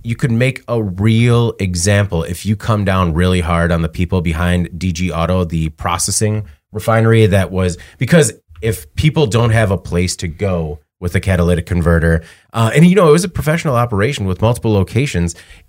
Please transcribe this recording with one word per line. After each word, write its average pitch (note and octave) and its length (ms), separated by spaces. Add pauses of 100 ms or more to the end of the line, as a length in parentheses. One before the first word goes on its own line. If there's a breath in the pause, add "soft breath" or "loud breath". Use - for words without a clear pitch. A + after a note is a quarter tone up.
you A#2 140
could A#2 160
make B2 360
a A#2 140
real A2+ 800
example F#2+ 640
if F2 200
you G#2 120
come G#2 280
down F#2 300
really F2+ 260
hard E2+ 300
on E2+ 120
the D#2+ 60
people F2+ 320
behind F2 580
D F2+ 140
G E2+ 200
Auto, E2+ 320
the D#2+ 260
processing G2+ 800 (240 soft breath)
refinery A2+ 540
that F#2+ 240
was, F#2 280 (200 loud breath)
because C#3 340 (300)
if - 340
people D3+ 300
don't A#2 240
have A2 200
a F#2+ 80
place F2+ 380
to F#2 120
go E2+ 520 (200)
with F2 140
a F#2+ 60
catalytic F2 460
converter, E2 580 (280 loud breath)
uh, A#2 220
and, D3 100
you F3+ 120
know, F3+ 120
it D3 40
was E3+ 100
a G3+ 60
professional D#3 480
operation A#2 500
with F#2 160
multiple A2+ 300
locations, F#2+ 640 (320 loud breath)